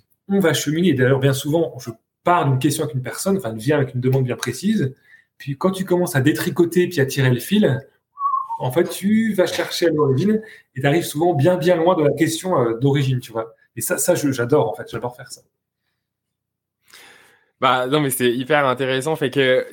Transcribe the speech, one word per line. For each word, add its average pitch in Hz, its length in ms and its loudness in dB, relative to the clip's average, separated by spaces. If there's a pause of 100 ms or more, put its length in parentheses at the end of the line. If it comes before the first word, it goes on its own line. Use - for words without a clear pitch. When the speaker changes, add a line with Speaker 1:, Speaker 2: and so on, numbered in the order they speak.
(280)
Speaker 1:
on 196 100 0
va 165 140 4
cheminer. 156 360 0
Et 151 60 4
d'ailleurs, 127 260 2
bien 139 120 2
souvent, 147 460 -2
je - 120 -12 (320)
pars 175 240 2
d'une 131 120 2
question 147 260 0
avec 135 100 -8
une 127 80 -4
personne, 190 360 -4
enfin, 117 140 -6
elle 113 60 -10
vient 131 180 0
avec 127 180 -2
une 123 80 -2
demande 131 220 2
bien 123 120 -4
précise. 165 580 -2 (440)
Puis 139 180 -8
quand 185 140 0
tu 185 160 -6
commences 175 300 0
à 139 40 4
détricoter 170 680 2
puis 180 140 -4
à 127 60 2
tirer 131 240 0
le 120 100 0
fil, 190 400 2 (800)
en 127 120 -4
fait, 175 160 0
tu 214 460 0
vas 180 120 2
chercher - 400 -4
à 165 40 4
l'origine 156 520 2 (320)
et 131 60 -8
t'arrives 143 240 2
souvent 170 280 0
bien, 165 240 4
bien 175 200 2
loin 170 200 2
de 156 60 0
la 147 100 4
question, 170 480 0
euh, 113 160 0
d'origine, 131 440 0
tu - 100 -18
vois. 113 240 -8 (220)
Et 117 40 -10
ça, 175 180 -4
ça, 175 180 0
je, 143 160 -2
j'adore, 120 360 2
en 107 60 -6
fait, - 160 -14
j'adore 120 240 -8
faire - 160 -20
ça. - 120 -18 (2250)
Speaker 2:
Bah, 127 260 2
non, 143 140 0
mais 143 100 0
c'est 123 220 2
hyper 135 340 0
intéressant. 131 480 0
Fait 147 160 -2
que 131 420 2